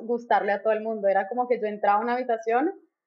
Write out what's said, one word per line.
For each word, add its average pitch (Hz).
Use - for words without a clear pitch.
gustarle 220
a 208
todo 220
el 214
mundo. 220
Era 196
como 247
que 233
yo 214
entraba 208
a -
una 240
habitación 247